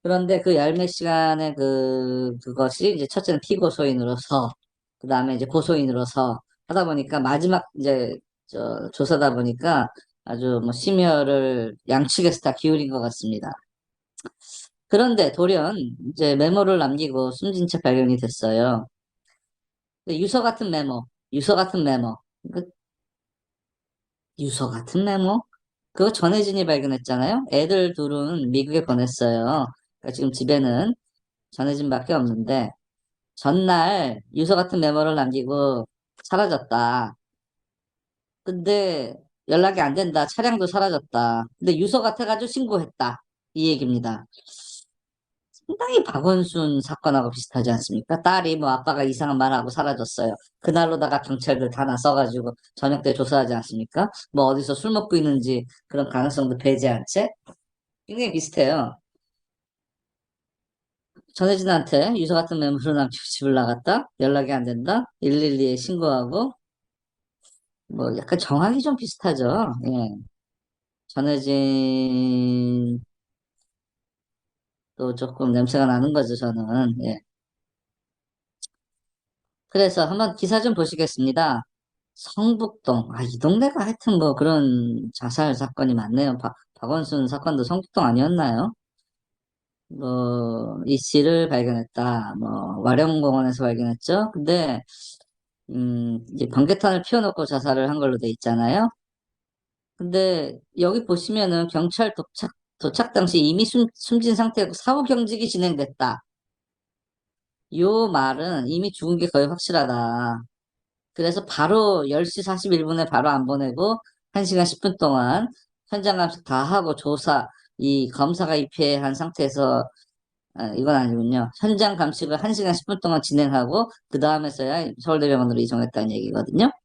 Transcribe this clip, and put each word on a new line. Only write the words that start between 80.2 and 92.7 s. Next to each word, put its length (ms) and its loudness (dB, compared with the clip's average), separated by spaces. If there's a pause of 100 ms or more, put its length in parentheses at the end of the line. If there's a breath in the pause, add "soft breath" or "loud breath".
기사 260 0
좀 120 0
보시겠습니다. 920 0 (520)
성북동. 1000 -2
아, 80 -6
이 160 -6
동네가 460 2
하여튼 340 0
뭐, 160 2
그런 800 2
자살 400 0
사건이 400 -2
많네요. 420 0
박-, 160 -6 (220 soft breath)
박원순 520 -2
사건도 360 -2
성북동 420 -2
아니었나요? 680 2 (1120)
뭐, 1000 -4
이 120 2
씨를 520 4
발견했다. 880 -2
뭐, 420 -6